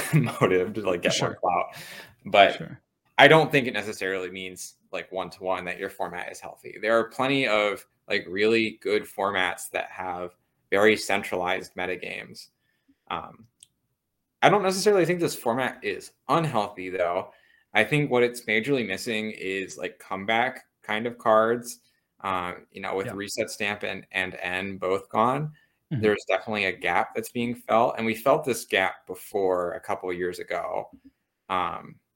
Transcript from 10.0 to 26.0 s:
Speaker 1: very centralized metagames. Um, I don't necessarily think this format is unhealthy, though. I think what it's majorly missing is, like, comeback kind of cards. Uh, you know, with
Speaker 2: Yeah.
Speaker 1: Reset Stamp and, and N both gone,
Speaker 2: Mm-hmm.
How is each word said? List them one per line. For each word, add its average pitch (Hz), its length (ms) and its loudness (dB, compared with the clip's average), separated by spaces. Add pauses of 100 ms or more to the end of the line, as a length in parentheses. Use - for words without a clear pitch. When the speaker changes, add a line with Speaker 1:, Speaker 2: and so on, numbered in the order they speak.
Speaker 1:
very 104 260 6
centralized 92 800 -2
metagames. 92 720 -8 (600)
Um, 90 380 -10 (920)
I 135 60 8
don't 196 140 6
necessarily 190 420 4
think 175 160 0
this 160 140 0
format 123 480 -4
is 95 300 -8 (160)
unhealthy, 117 600 0
though. 90 420 -2 (420)
I 107 100 6
think 147 260 0
what 123 120 4
it's 120 220 0
majorly 113 420 0
missing 107 460 -6
is, 95 440 -6
like, - 220 -8
comeback 113 640 -2 (180)
kind 107 240 -4
of 120 120 -8
cards. 113 640 4 (400)
Uh, 90 340 -4 (180)
you 98 80 -14
know, 95 160 -6
with 95 100 -2
Speaker 2:
Yeah. 95 60 -8
Speaker 1:
Reset 101 380 -6
Stamp 104 340 -4
and, 98 260 -8
and 92 260 -4
N 92 420 -6
both 92 300 -2
gone, 131 440 0 (400)
Speaker 2:
Mm-hmm. 113 100 0